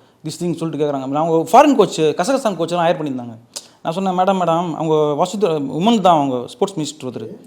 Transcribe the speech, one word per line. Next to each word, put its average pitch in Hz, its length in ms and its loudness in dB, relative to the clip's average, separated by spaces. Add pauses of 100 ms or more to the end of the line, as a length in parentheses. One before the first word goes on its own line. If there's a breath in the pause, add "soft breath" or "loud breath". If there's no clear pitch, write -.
(260 soft breath)
this 156 180 -8
thing" 175 120 -2
சொல்லிட்டு 156 300 -4
கேக்குறாங்க. 135 260 -4
அவங்க 160 240 0
ஃபாரின் 247 400 6
கோச், 185 260 2
கசகஸ்தான் 190 540 0
கோச் 165 160 -4
எல்லாம் 175 160 0
ஹையர் - 20 2
பண்ணியிருந்தாங்க. 127 480 -6 (460 loud breath)
நான் 165 100 -4
சொன்னேன், 190 240 -2
"மேடம், 185 240 2
மேடம்," 165 320 0
அவங்க 156 200 -2
வசுத-, 156 720 0 (140)
உமன் 220 220 2
தான் 175 140 6
அவங்க 131 320 0
ஸ்போர்ட்ஸ் - 320 -4
மினிஸ்டர் 139 280 -8
ஒருத்தர், 117 200 -10 (200)